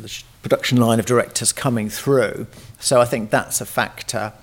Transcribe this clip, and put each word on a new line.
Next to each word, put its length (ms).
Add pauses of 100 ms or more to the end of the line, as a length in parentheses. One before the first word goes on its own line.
the 80
sh-, 160 (180)
production 360
line 220
of 60
directors 460
coming 360
through. 580 (320)
So 220
I 40
think 260
that's 300
a 60
factor. 640 (100)